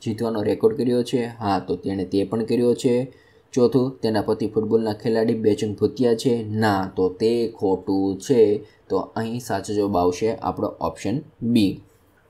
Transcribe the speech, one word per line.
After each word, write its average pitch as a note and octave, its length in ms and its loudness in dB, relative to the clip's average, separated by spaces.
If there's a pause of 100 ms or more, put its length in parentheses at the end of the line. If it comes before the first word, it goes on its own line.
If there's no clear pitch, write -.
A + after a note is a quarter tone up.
જીતવાનો A2+ 380 -2
રેકોર્ડ G#2 340 2
કર્યો B2 260 2
છે. A#2+ 240 -2
હા, G#2+ 320 -2
તો F#2 180 -4
તેણે F#2+ 280 -4
તે G2 200 0
પણ A2 200 -2
કર્યો A#2+ 300 2
છે. B2 380 0 (400)
ચોથું, C3+ 480 2
તેના G#2+ 220 0
પતિ G#2+ 260 -2
ફૂટબોલના A2 440 0
ખેલાડી A2+ 420 0
બેચંગ G#2+ 420 0
ભૂતિયા A#2 380 2
છે. A#2 340 0
ના, G#2 480 0
તો F#2 120 2
તે A#2 400 0
ખોટું F#2+ 680 -2
છે. G#2 400 4 (300)
તો F#2+ 80 0
અહીં A2+ 440 -6
સાચો G#2 340 -4
જવાબ G2+ 220 0
આવશે F2+ 380 0
આપણો - 460 -4
ઓપ્શન G2 400 -4 (220)
બી. A2+ 380 2 (500)